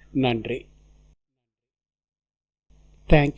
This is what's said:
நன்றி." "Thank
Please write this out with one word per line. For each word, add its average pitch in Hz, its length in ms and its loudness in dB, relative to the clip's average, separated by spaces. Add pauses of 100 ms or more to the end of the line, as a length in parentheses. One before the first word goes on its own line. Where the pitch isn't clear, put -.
(120)
நன்றி." 120 460 -4 (2500)
"Thank 147 280 4